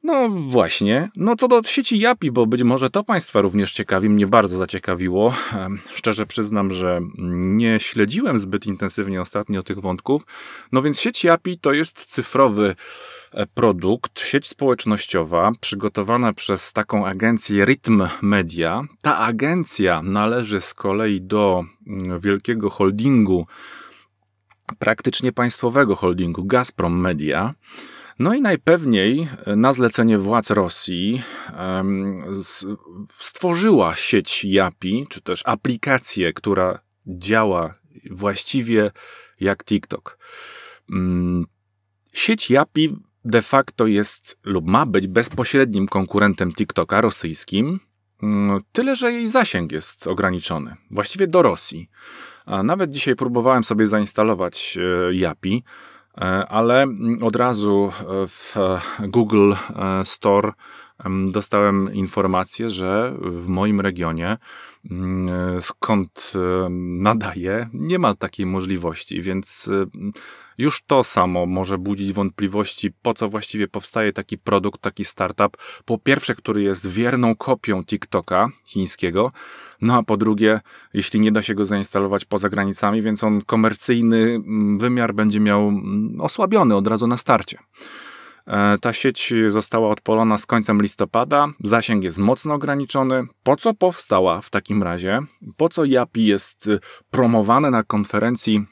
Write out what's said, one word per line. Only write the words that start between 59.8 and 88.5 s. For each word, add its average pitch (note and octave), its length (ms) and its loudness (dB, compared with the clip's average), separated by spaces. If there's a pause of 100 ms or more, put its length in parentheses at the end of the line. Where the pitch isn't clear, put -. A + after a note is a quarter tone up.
Store, G2+ 480 2 (520)
em, F#2+ 280 -2
dostałem G2 640 0
informację, F#2+ 760 -2
że G2 500 -2
w F2 280 -8
moim G2 320 2
regionie, F2 580 -4 (520)
mm, F#2 380 -4 (280)
e, F2+ 40 -4
skąd, - 760 -4
e, F#2 320 0 (320)
nadaję, G2+ 720 -2
nie D#3+ 260 -2
ma B2 160 2
takiej F#2+ 320 -6
możliwości, F2+ 720 -4
więc, F#2+ 520 -6
e, G2 380 -4 (480)
już C#3+ 240 -2
to C3 220 2
samo F2+ 420 0
może F#2 320 -2
budzić G2 340 -4
wątpliwości, G2+ 800 -4 (100)
po A#2 120 0
co A2 140 -4
właściwie G#2 400 -6
powstaje G#2 440 -2
taki G2 260 -8
produkt, G2 420 -2
taki G2+ 240 -6
startup. G2+ 520 -2 (280)
Po A2+ 140 -2
pierwsze, C#3 360 0
który G#2 280 -2
jest G2 300 -2
wierną A#2 440 2
kopią G#2+ 480 -2
TikToka G2 640 0 (160)
chińskiego, F#2+ 680 -2 (480)
no A#2+ 140 2
a A#2+ 80 4
po G#2+ 140 0
drugie, G#2+ 440 4 (340)
jeśli G2+ 260 0
nie G#2+ 120 4
da G#2 100 2
się A2 120 -4
go G#2 100 0
zainstalować G2 600 -2
poza G2+ 240 -2
granicami, G2+ 540 -2
więc G#2+ 220 -2
on G#2+ 180 2
komercyjny, A2+ 760 2
mm, G#2+ 600 0
wymiar A#2+ 360 0
będzie G#2+ 260 2
miał, G#2 280 4
mm, G#2 520 -4
osłabiony F#3 560 2
od G2 100 0
razu A2 200 0
na B2 100 0
starcie. - 420 -2 (880)
E, G2+ 320 2